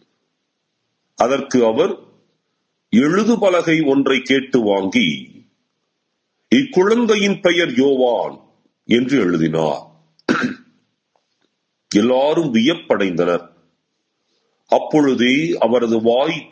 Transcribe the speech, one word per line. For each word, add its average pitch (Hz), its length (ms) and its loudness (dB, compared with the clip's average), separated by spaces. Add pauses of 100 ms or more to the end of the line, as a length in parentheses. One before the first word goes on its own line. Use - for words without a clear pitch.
(1160)
அதற்கு 123 500 0
அவர் 147 320 0 (920)
எழுது 185 500 2
பலகை 165 420 0
ஒன்றை 135 400 2
கேட்டு 135 400 0
வாங்கி, 95 720 -2 (1200)
"இக்குழந்தையின் 202 840 0
பெயர் 170 320 0
யோவான்" 120 680 0 (440)
என்று 127 340 -2
எழுதினார். 80 680 -2 (2000)
எல்லாரும் 131 580 0
வியப்படைந்தனர். 101 1040 -2 (1120)
அப்பொழுதே 135 920 0
அவரது 117 420 0
வாய் 135 500 0